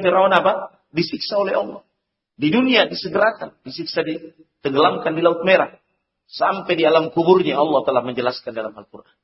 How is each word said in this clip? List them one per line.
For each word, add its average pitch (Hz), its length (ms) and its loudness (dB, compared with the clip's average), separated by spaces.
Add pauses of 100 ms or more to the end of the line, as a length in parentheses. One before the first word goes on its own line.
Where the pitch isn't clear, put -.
Firaun 185 260 4
apa? 185 600 -2
Disiksa - 480 -4
oleh 196 160 -2
Allah. - 240 -6 (560)
Di 147 160 0
dunia 240 340 4
disegerakan, 185 800 -4
disiksa, 262 400 -6
ditenggelamkan 160 1120 -2
di 170 80 -4
Laut 170 180 2
Merah. 175 380 2 (480)
Sampai 180 500 -2
di 165 80 2
alam 160 240 2
kuburnya 165 480 2
Allah 147 240 2
telah 127 220 0
menjelaskan 123 480 -6
dalam 110 220 -8
Al-Quran. 107 500 -20